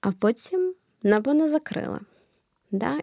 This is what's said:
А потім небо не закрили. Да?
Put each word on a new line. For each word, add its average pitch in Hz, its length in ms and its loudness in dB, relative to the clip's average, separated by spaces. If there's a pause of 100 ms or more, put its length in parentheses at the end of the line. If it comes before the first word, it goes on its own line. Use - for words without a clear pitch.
А 196 100 0
потім 359 600 0 (300)
небо 214 300 4
не 311 140 4
закрили. - 520 -4 (720)
Да? 220 320 -2